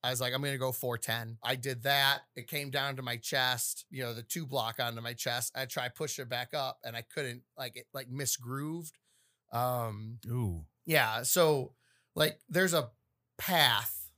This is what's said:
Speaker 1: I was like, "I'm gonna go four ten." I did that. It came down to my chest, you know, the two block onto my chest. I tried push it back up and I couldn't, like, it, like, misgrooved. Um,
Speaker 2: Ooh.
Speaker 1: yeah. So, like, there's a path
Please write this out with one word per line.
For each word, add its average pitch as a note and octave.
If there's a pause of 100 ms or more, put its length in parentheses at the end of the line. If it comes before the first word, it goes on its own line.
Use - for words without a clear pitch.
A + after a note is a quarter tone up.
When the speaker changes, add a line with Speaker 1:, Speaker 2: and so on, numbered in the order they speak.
Speaker 1:
I B2
was B2+
like, B2
"I'm C3
gonna C#3
go C3
four A#2+
ten." A2+
I B2+
did B2+
that. C#3 (120)
It A#2+
came C#3+
down C#3
to C3
my A#2+
chest, B2+
you C3
know, A#2+
the A2+
two E3
block B2
onto A#2
my A#2+
chest. A#2+
I C3+
tried B2
push -
it B2+
back B2
up C3+
and A#2
I A#2+
couldn't, B2 (140)
like, B2+
it, A#2+
like, C3+
misgrooved. C#3 (640)
Um, A#2
Speaker 2:
Ooh. G2+ (200)
Speaker 1:
yeah. A#2+
So, D3+ (380)
like, -
there's F3+
a C#3 (460)
path C3